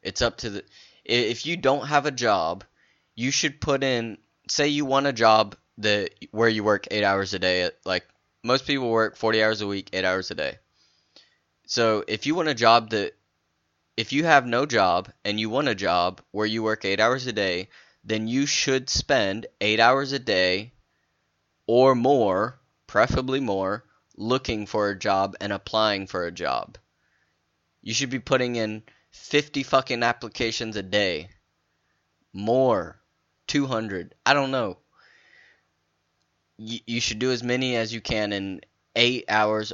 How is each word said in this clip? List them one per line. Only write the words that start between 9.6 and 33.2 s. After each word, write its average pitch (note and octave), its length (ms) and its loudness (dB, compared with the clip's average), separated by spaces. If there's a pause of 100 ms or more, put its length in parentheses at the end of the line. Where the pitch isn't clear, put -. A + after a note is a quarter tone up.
a G2+ 60 -4
week, G2+ 260 -6
eight F#2+ 120 -2
hours F#2 240 -2
a E2+ 60 -10
day. D2+ 240 -6 (1080)
So A2 420 0
if A2 200 -6
you D#3 80 -2
want D#3+ 140 -2
a C#3 40 -2
job A2+ 380 4
that, G2+ 220 -2 (840)
if A2+ 160 -6
you D3+ 120 0
have C#3+ 200 6
no B2 220 0
job F#2+ 440 2 (140)
and G#2 140 -2
you A2 100 -2
want C3+ 200 0
a A2 60 -2
job F2+ 540 0
where G#2+ 160 -2
you A2 160 -2
work G#2+ 240 -2
eight G2 140 0
hours B2+ 260 2
a B2 80 -6
day, F#2+ 360 -2 (340)
then A2 240 -4
you C3 180 0
should C3 460 -2
spend A2 560 0 (120)
eight G#2+ 200 2
hours C3+ 320 4
a C#3 80 -4
day G2 540 0 (920)
or B2+ 300 6
more, A#2+ 640 2 (260)
preferably C3 540 0
more, G2 460 -2 (320)
looking A2+ 500 -2
for G#2 220 0
a G2 100 -6
job G2 420 0
and G2+ 100 -6
applying G2+ 540 0
for F2+ 220 -4
a E2+ 40 -6
job. C2+ 460 -6 (1080)
You G#2+ 120 -6
should B2+ 160 -2
be C3 80 -4
putting B2 380 0
in A2 260 -4 (260)
fifty D3 540 -2
fucking C3 400 0
applications A#2 720 -4
a G2+ 80 -6
day. F#2 460 0 (1040)
More. G#2+ 680 0 (480)